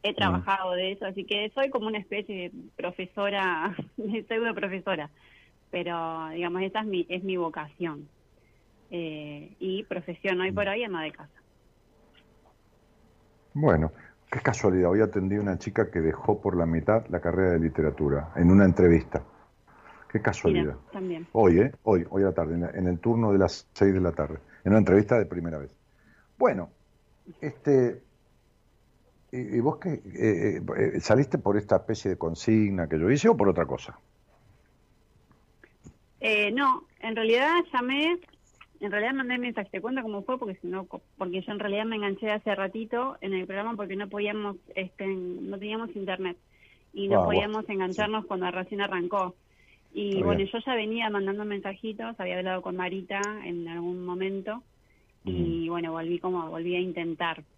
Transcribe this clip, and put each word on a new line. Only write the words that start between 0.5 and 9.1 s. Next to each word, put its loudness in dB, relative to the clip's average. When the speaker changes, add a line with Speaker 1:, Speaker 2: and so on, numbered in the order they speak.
Speaker 1:
de -2
eso, -10
así -8
que -4
soy 0
como -2
una -2
especie -8
de -8
profesora, -2
<laughs> -16
de -4
pseudo -2
profesora, -4
pero -4
digamos, -4
esa -2
es -4
mi, -2
es -6
mi -2
vocación. -6
Eh, -10